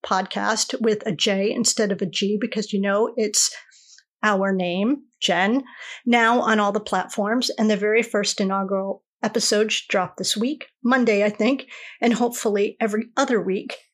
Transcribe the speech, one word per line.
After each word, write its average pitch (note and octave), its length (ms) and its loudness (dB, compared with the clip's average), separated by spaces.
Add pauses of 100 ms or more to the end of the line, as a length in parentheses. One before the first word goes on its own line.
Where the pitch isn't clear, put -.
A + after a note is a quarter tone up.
podcast G3+ 760 -2
with G#3+ 240 0
a A3 60 -2
J G3 420 0
instead G#3+ 380 0
of F#3 100 -2
a G3 60 -2
G G3+ 340 -2
because, A3 320 -4
you G3 80 0
know, G3+ 360 0
it's G#3+ 380 0 (680)
our G3 280 2
name, F#3+ 520 -2 (180)
Jen, G3 420 2 (440)
now A#3 340 4
on A3 180 2
all G3+ 120 2
the G#3 80 0
platforms. G#3 720 -2
And A3 180 2
the G#3+ 80 2
very G#3+ 240 2
first G#3 400 -2
inaugural G3 600 -2 (180)
episode A3 500 0
should - 180 -4
drop F#3 280 -2
this - 180 -2
week, B3 300 -4 (180)
Monday, A#3 400 4
I G#3 60 2
think, A#3 380 0 (340)
and A3+ 140 4
hopefully A3 680 0
every A3 340 -2
other C4 240 2
week F#3 380 -4 (160)